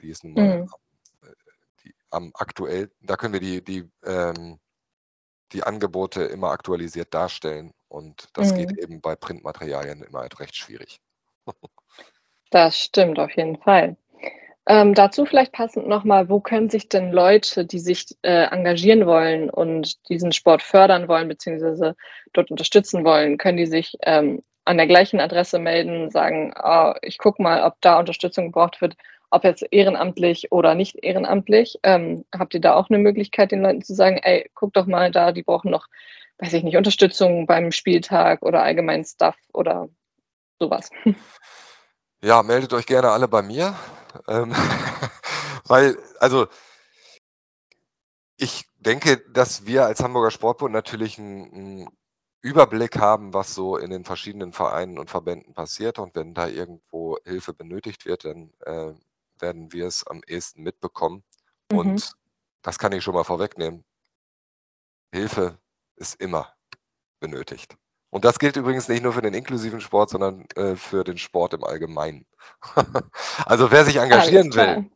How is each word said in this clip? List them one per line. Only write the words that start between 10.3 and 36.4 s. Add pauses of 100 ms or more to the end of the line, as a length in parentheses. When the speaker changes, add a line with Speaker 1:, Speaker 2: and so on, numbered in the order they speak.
Speaker 1:
recht
schwierig. (460)
<laughs> (720)
Speaker 2:
Das
stimmt
auf
jeden
Fall. (720)
Ähm,
dazu
vielleicht
passend
noch
mal,
wo
können
sich
denn
Leute,
die
sich,
äh,
engagieren
wollen
und
diesen
Sport
fördern
wollen,
beziehungsweise (380)
dort
unterstützen
wollen,
können
die
sich,
ähm, (220)
an
der
gleichen
Adresse
melden,
sagen,
„Ah,
ich
guck
mal,
ob
da
Unterstützung
gebraucht
wird, (360)
ob
jetzt
ehrenamtlich
oder
nicht
ehrenamtlich.“
Ähm, (120)
habt
ihr
da
auch
eine
Möglichkeit,
den
Leuten
zu
sagen,
„Ey,
guck
doch
mal
da,
die
brauchen
noch, (520)
weiß